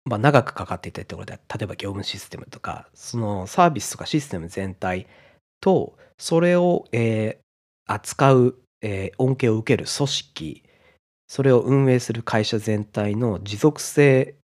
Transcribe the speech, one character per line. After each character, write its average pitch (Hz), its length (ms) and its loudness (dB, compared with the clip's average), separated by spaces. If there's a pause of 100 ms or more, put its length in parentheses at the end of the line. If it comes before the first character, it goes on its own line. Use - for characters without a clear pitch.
ま 107 100 -2
あ、 104 40 -2
長 139 240 6
く - 100 -8
か - 140 -10
か 92 80 -6
っ - 40 -14
て 92 100 -14
い - 20 -14
た - 120 -12
と - 120 -14
こ 95 80 -14
ろ - 20 -14
で、 - 80 -14
例 - 300 -12
え - 20 -6
ば 98 100 -12
業 98 140 -10
務 98 140 -8
シ - 160 -10
ス - 100 -18
テ - 80 -16
ム - 80 -16
と - 140 -20
か、 - 340 -12
そ - 240 -10
の 104 300 -4
サ 175 220 4
ー - 20 -
ビ 131 100 -6
ス - 80 -10
と - 80 -12
か - 80 -12
シ 151 160 -2
ス - 80 -16
テ 92 80 -8
ム 85 120 -10
全 95 260 -8
体 92 320 -6 (540)
と、 175 360 0 (220)
そ 165 200 0
れ 175 180 4
を、 175 340 2
え 110 480 -2 (480)
ー、 - 40 -6
扱 135 440 4
う、 127 200 4 (280)
え 98 240 -6
ー、 - 100 -12
恩 131 220 0
恵 120 100 2
を 110 80 2
受 113 160 0
け 101 40 4
る - 120 -6
組 139 180 -2
織、 - 560 -10 (640)
そ - 140 -6
れ 135 100 6
を 123 80 8
運 135 320 4
営 127 80 4
す 120 140 -6
る 117 80 -6
会 110 240 0
社 110 140 -2
全 104 260 -2
体 104 300 -4
の 107 280 -2
持 101 140 -10
続 - 240 2
性、 135 640 4